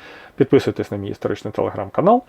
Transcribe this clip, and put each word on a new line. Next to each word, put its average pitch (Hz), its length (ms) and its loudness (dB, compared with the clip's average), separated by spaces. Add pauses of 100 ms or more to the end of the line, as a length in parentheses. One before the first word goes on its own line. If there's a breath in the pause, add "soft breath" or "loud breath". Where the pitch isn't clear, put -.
(360 loud breath)
Підписуйтесь 117 560 2
на 104 60 -6
мій 101 120 -8
історичний - 440 -6
Telegram-канал, 104 760 0